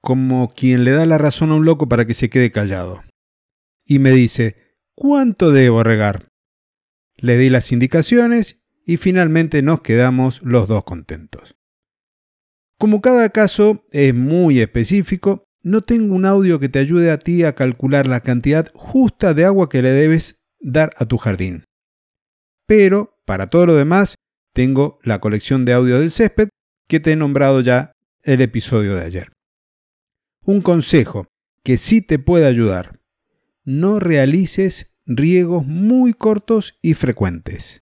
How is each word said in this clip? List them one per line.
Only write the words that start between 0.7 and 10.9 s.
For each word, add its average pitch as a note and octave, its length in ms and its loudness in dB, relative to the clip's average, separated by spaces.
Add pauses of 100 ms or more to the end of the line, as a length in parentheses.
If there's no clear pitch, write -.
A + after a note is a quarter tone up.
le B2+ 80 2
da D#3 120 2
la D#3+ 140 2
razón D3+ 320 -2
a D#3 60 2
un D#3 80 2
loco D#3 240 0
para A#2 180 0
que A2+ 80 -4
se - 160 -4
quede B2 220 0
callado. F#2 500 -8 (800)
Y C#3 140 0
me C3+ 140 4
dice, A#2+ 640 0 (180)
"¿Cuánto C4 560 0
debo B2+ 320 4
regar?". G#2+ 460 -2 (880)
Le A#2+ 200 0
di C3 140 4
las B2+ 220 -2
indicaciones G#3 880 0 (260)
y E3+ 100 -2
finalmente E3 680 0
nos D3+ 200 0
quedamos B2+ 600 0
los A#2+ 240 0
dos G#2 160 -2
contentos. D#2+ 720 -18 (1200)